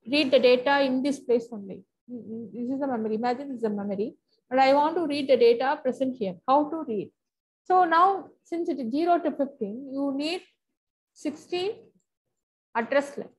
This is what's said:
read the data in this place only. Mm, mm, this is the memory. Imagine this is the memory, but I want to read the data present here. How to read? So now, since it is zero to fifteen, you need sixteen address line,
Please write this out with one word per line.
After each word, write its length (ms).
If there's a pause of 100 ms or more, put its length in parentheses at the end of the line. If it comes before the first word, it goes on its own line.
(100)
read 200
the 80
data 420
in 220
this 180
place 320
only. 300 (280)
Mm, 160
mm, 260
this 180
is 100
the 60
memory. 300
Imagine 320
this 80
is 60
the 80
memory, 440 (340)
but 100
I 140
want 240
to 100
read 220
the 80
data 460
present 340
here. 200 (120)
How 220
to 180
read? 220 (540)
So 200
now, 440 (160)
since 260
it 100
is 100
zero 280
to 120
fifteen, 640
you 240
need 240 (720)
sixteen 600 (1000)
address 440
line, 100 (100)